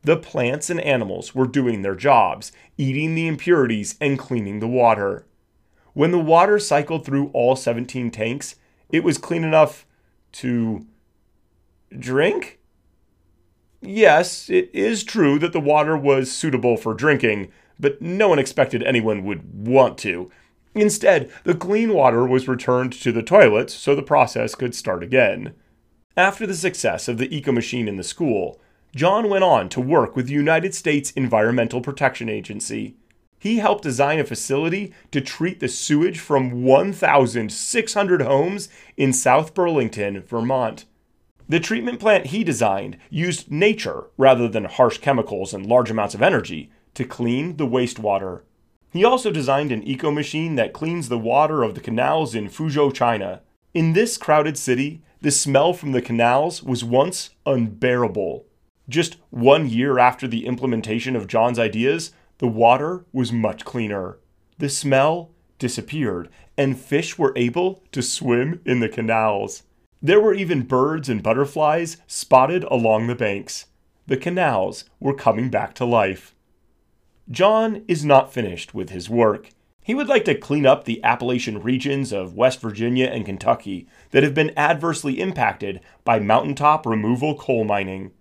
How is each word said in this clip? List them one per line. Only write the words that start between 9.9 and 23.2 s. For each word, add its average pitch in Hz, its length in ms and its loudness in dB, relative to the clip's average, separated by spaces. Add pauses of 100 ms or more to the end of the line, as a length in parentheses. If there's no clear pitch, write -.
to 117 520 -4 (1120)
drink? 139 640 -2 (1200)
Yes, 180 680 2
it 185 240 2
is 208 300 -2
true 147 360 2
that 165 140 -2
the 165 60 -2
water 151 360 2
was 135 360 2
suitable 123 460 0
for 110 160 -4
drinking, 110 580 0 (280)
but - 220 -2
no 185 280 2
one 151 100 4
expected 127 420 0
anyone 110 440 0
would 98 420 -8
want 127 320 4
to. 90 320 -6 (440)
Instead, 208 540 2 (140)
the 175 100 0
clean 208 400 0
water 127 320 4
was 127 220 2
returned 127 460 -2
to - 180 -2
the 113 100 0